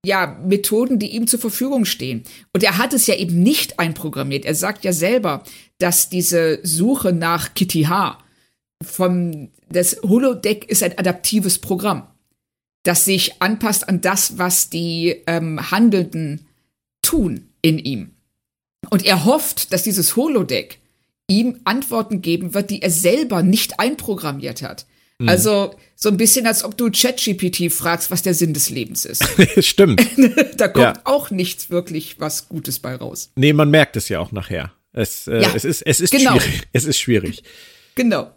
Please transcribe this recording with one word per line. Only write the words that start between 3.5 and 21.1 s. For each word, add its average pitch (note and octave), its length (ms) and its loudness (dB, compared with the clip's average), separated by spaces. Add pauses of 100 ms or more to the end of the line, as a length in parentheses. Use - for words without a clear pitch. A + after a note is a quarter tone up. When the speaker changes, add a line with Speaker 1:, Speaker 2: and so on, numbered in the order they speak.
Speaker 1:
einprogrammiert. C#3 680 -4
Er D#3 100 -2
sagt F#3 300 -4
ja F#3 80 0
selber, F3 520 0 (340)
dass F3+ 300 0
diese E3+ 540 0
Suche F#3 500 0
nach E3 420 -2
Kitty E3+ 300 0
H F3 340 -2 (680)
vom, F3 680 -2 (200)
das F3 320 0
Holodeck G#3+ 680 2
ist G#3 140 2
ein F3+ 160 -2
adaptives F#3 600 0
Programm, F#3+ 480 -4 (760)
das F3 220 2
sich F#3+ 360 0
anpasst G#3 480 0
an F3+ 120 0
das, G3 380 -2
was F3+ 320 0
die, E3 560 -2
ähm, E3 440 -4
Handelnden F3 760 2 (560)
tun F3 460 -2 (140)
in D#3+ 160 2
ihm. A#2+ 320 -8 (800)
Und F#3 160 2
er F#3 180 2
hofft, - 480 0
dass F#3 100 0
dieses G3 340 0
Holodeck G#3+ 640 -2 (460)